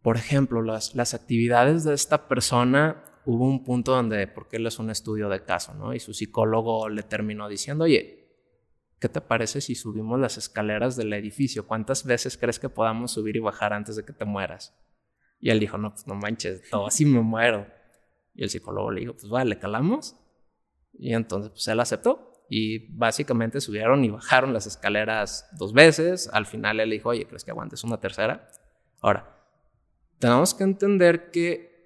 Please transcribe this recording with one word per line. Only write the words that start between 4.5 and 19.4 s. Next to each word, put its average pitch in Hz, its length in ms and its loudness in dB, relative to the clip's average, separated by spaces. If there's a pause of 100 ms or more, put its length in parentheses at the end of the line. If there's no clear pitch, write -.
él 113 100 -2
es 113 120 -4
un 110 120 -6
estudio 107 380 -4
de 95 160 -4
caso, - 300 -4
¿no? 101 200 -8
Y - 60 -6
su 107 140 -14
psicólogo 110 720 0
le 104 140 -6
terminó 107 460 -6
diciendo, 143 360 -4
"Oye, - 440 0 (680)
¿qué 151 120 -4
te 143 100 -6
parece 117 400 -2
si 127 140 -6
subimos 110 440 -4
las 123 200 -2
escaleras 107 580 -2
del 107 160 -4
edificio? 104 540 -4
¿Cuántas 110 380 -4
veces 123 340 -2
crees 117 200 -2
que 139 120 -8
podamos 113 420 -2
subir 107 240 -4
y 113 40 0
bajar 104 340 -2
antes 107 220 -8
de 107 80 -8
que - 100 -18
te 110 100 -8
mueras?". 98 500 -6 (640)
Y 120 120 0
él 110 100 4
dijo, 104 160 -4
"No, 104 140 -6
pues - 160 -16
no 98 80 -10
manches, 101 560 -6
todo 104 160 -2
así 127 180 0
me 131 160 6
muero". 110 460 2 (680)
Y - 100 -8
el 101 60 -4
psicólogo 101 420 -6
le 98 80 -4
dijo, 117 120 -8
"Pues - 160 -18
vale, 117 300 0